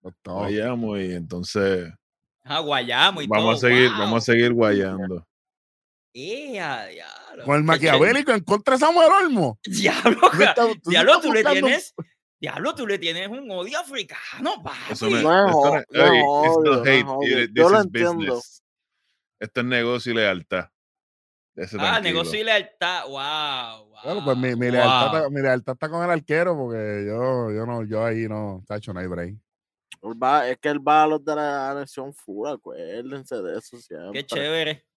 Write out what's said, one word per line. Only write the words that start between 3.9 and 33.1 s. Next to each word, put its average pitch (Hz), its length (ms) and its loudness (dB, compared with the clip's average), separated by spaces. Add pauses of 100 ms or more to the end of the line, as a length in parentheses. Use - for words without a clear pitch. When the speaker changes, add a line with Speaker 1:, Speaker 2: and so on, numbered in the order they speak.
Speaker 2:
vamos 107 180 0
a 110 140 -2
seguir 117 220 4
guayando. 95 760 0 (880)
Speaker 3:
¡Ea, 170 720 -10
diablo! 85 580 -18
Speaker 1:
Con 139 100 2
el 151 60 4
Speaker 3:
Qué 156 60 0
Speaker 1:
maquiavélico 160 580 6
Speaker 3:
chévere. 240 140 2
Speaker 1:
en 165 40 -8
contra 208 320 2
de 247 40 0
Samuel 330 300 6 (140)
Olmo. 185 380 0
Speaker 3:
<laughs> - 20 -20
Diablo, - 680 4
Speaker 1:
Tú 156 60 -4
le - 80 6
Speaker 3:
ja-, - 40 4
Speaker 1:
estás, 233 180 2
tú 220 60 0
le 175 80 -10 (100)
Speaker 3:
diablo, 175 220 6
Speaker 1:
estás 349 120 4
Speaker 3:
tú - 80 0
le 220 60 2
Speaker 1:
buscando 285 200 2
un 277 120 0
Speaker 3:
tienes, 339 220 -4 (460)
diablo, 185 360 -6
tú 247 120 -8
le 202 120 -2
tienes 170 300 -6
un 254 220 -14
odio 202 280 -8
africano, 269 840 -8
papi. 143 160 -12 (140)
Speaker 2:
Eso - 180 -4
no 123 80 2
es, 113 60 0
Speaker 4:
No 185 240 4
es - 0 -
Speaker 2:
esto 156 160 4
no 143 80 4
Speaker 4:
o-, 147 60 0
Speaker 2:
es, 139 140 -6
Speaker 4:
no 127 120 4
es 143 80 6
Speaker 2:
ey, 123 80 6
it's 143 80 4
Speaker 4:
odio, 151 440 4
Speaker 2:
not 135 40 4
Speaker 4:
no 117 80 0
es 135 40 2 (120)
Speaker 2:
hate, 127 80 -2
Speaker 4:
odio. 135 360 0
Speaker 2:
it, 107 120 -4
Speaker 4:
Yo 156 80 6
Speaker 2:
this 180 80 8
Speaker 4:
lo 214 80 6
Speaker 2:
is 202 60 2
Speaker 4:
entiendo. 175 320 -2 (180)
Speaker 2:
business. - 280 -16 (760)
Esto 107 220 -6
es 120 60 -2
negocio 120 440 -2
y 113 40 -2
lealtad. 95 540 -2 (840)
Ese 208 220 -10
Speaker 3:
Ah, - 20 -8
Speaker 2:
tranquilo. 202 240 -2
Speaker 3:
negocio 165 360 -4
y 214 40 -4
lealtad. 196 640 -4
Wow, 135 800 -8 (140)
Speaker 1:
Bueno, 170 220 -8
pues 131 120 0
mi, 127 180 -2
mi 123 120 -2
Speaker 3:
wow, 123 40 0
Speaker 1:
lealtad 123 380 4
Speaker 3:
wow. 151 80 -2
Speaker 1:
está, 147 120 -2
mi 139 120 -4
lealtad 131 320 -2
está 151 160 -8
con 170 140 -6
el 175 60 -2
arquero 165 480 0
porque 107 500 -6
yo, 120 440 -2
yo 110 140 -4
no, 120 200 -6
yo 110 200 -4
ahí 113 220 -4
no, 104 400 -8
tacho, 104 260 -10
no 90 60 -10
hay 92 80 -8
break. 87 280 -8 (680)
Speaker 4:
Él 113 180 -10
va, 131 280 2
es 127 80 -6
que 151 120 -4
él 143 160 -4
va 151 180 4
a 156 40 4
los 151 160 -2
de 151 120 -4
la 139 400 -4
nación 139 380 -12
full, 104 360 -12
acuérdense 117 920 -12